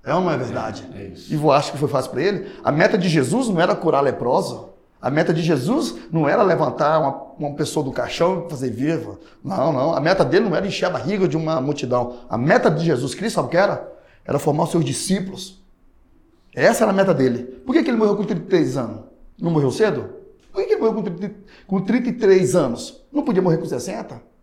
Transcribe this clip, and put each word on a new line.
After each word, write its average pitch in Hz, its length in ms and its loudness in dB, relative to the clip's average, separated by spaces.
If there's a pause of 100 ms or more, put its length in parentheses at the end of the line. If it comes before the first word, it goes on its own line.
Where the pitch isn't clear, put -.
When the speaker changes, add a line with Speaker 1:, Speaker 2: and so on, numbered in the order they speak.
Speaker 1:
É 135 100 -2
ou 180 60 2
não 180 100 0
é 147 60 0
verdade? 120 580 -6
Speaker 2:
É, - 40 -14
é - 100 -12
isso. - 240 -10
Speaker 1:
E 151 40 0
você 147 200 4
acha 143 160 0
que 151 60 -8
foi 139 100 0
fácil 127 220 -2
pra 123 120 -2
ele? 185 260 0 (140)
A 117 80 0
meta 175 260 4
de 180 120 2
Jesus 160 400 2
não 175 120 0
era 185 140 4
curar 143 260 2
leproso. 131 720 -2 (300)
A 123 100 -2
meta 165 220 2
de 160 100 0
Jesus 170 520 0 (160)
não 160 180 2
era 220 140 4
levantar 160 580 2
uma, 139 220 -2 (160)
uma 143 160 -6
pessoa 151 300 -4
do 131 80 -6
caixão 165 540 -2
e - 40 -10
fazer 131 200 -4
viva. 110 480 -4 (260)
Não, 156 280 0
não. 143 220 0
A - 60 0
meta 175 240 4
dele 185 240 4
não 160 80 0
era 196 100 0
encher 180 200 -2
a 180 40 0
barriga 175 380 0
de 147 80 -2
uma 160 240 -2
multidão. 123 680 0
A 113 100 -4
meta 170 320 4
de 156 140 -2
Jesus 139 300 0
Cristo, 214 220 -4
sabe 147 120 -2
o - 20 -6
que 170 60 0
era? 185 360 0 (320)
Era 143 140 -2
formar 151 260 0
os 156 60 -4
seus 165 140 2
discípulos. - 760 -4 (920)
Essa 220 300 4
era 202 80 2
a - 20 2
meta 190 200 4
dele. 127 300 0 (200)
Por 254 100 -4
que 330 80 6
que 254 80 0
ele 226 80 0
morreu 208 180 4
com 208 80 -2
trinta 180 180 -4
e - 40 -12
três 143 300 2
anos? 113 240 -6 (380)
Não 170 120 -2
morreu 143 200 2
cedo? 170 380 -2 (420)
Por - 120 -4
que - 60 -4
que 427 60 4
ele - 60 -2
morreu 220 140 2
com 214 80 -4
trinta, 180 320 -8 (320)
com 190 140 0
trinta 240 280 0
e 214 40 -4
três 190 440 4
anos? - 480 -4 (100)
Não 294 60 0
podia 190 180 0
morrer 175 160 2
com 165 80 -6
sessenta 156 580 -8 (200)